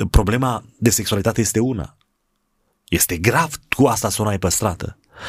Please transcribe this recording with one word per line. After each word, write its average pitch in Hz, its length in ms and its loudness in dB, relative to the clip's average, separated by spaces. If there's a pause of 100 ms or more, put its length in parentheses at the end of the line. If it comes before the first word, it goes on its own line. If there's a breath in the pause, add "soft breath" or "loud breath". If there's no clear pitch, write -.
(100)
problema 113 540 2 (140)
de 113 120 2
sexualitate 104 500 0
este 107 180 -2
una. 117 380 -4 (920)
Este - 280 0
grav 123 380 2 (220)
cu 135 100 6
asta 113 220 0
să 101 140 -4
o - 20 0
n-ai 104 140 0
păstrată, 95 600 -2 (300 loud breath)